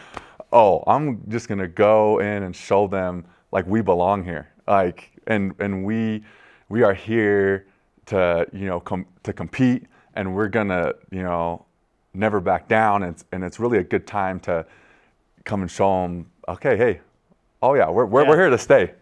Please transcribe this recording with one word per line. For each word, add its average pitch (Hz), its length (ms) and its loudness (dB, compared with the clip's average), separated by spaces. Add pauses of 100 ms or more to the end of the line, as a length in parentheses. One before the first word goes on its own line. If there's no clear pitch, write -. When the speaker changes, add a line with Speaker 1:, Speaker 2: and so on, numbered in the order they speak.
(520)
Speaker 1:
"Oh, 104 340 6
I'm 123 420 0
just 110 200 -6
gonna 98 180 -4
go 107 520 4
in 104 240 -4
and 90 120 -8
show 101 320 0
them, 90 380 -6 (260)
like, 92 160 -2
we 107 140 0
belong 92 440 0
here. 82 240 -10 (200)
Like, 98 420 0 (160)
and, 98 320 -2
and 98 280 -6
we, 110 360 -4 (460)
we 113 140 0
are 101 120 6
here 101 680 0 (420)
to, 87 460 0
you 98 140 -8
know, 90 120 -4
com-, 92 280 -8 (160)
to 101 100 -8
compete, 123 540 -2 (280)
and 95 220 -6
we're 107 120 -2
gonna, 92 440 -2 (180)
you 95 120 -8
know, 85 420 -4 (500)
never 101 260 0
back 87 280 -2
down." 107 340 2
And 87 120 -6
it's, - 180 -20
and 92 100 -8
it's 87 160 -10
really 117 200 0
a 92 60 0
good 98 220 -4
time 95 340 -4
to 85 240 -4 (800)
come 104 180 -6
and 87 80 -6
show 95 340 0
'em, 87 220 -10 (220)
"Okay, 107 280 -2
hey, 104 240 0 (600)
oh 131 140 2
yeah, 92 160 2
we're, 101 160 2
we're, 120 160 4
Speaker 2:
Yeah. 135 60 2
Speaker 1:
we're 156 80 6
here 175 140 4
to 120 80 2
stay." 110 440 2